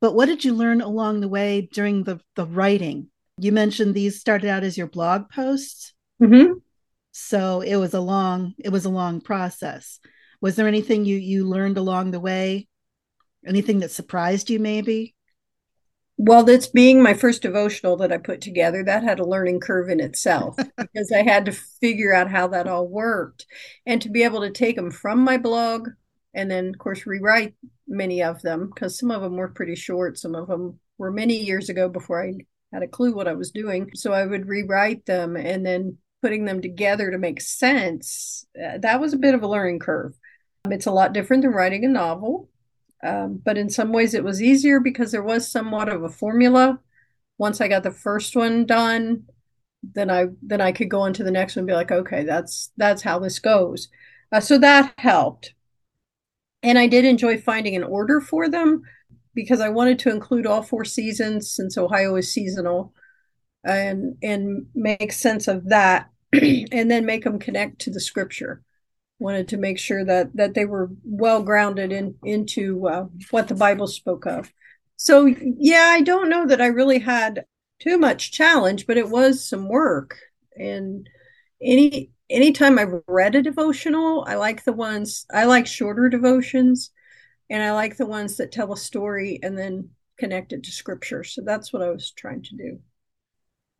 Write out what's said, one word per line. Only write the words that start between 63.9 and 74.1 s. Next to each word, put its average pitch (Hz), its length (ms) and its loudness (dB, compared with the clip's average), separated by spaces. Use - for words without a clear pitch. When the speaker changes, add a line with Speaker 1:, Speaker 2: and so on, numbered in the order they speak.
Speaker 2:
and 202 500 -4
make 214 380 -4
sense 220 360 -2
of 185 220 -4
that, 196 400 4
<clears throat> - 120 -2
and 254 560 2
then 233 160 2
make 220 200 -4
'em 208 120 -2
connect 202 440 -6
to - 100 -8
the 196 80 -10
scripture. - 640 -8
Wanted 196 320 -6
to 214 80 -6
make 196 220 -4
sure 196 240 -4
that, 185 320 0
that 202 200 0
they 208 100 2
were 196 240 -4
well 220 360 2
grounded 196 520 0
in, 196 300 -6
into, 202 640 -4
uh, 175 180 -2
what 220 160 0
the 208 80 -6
Bible 202 320 2
spoke - 380 -8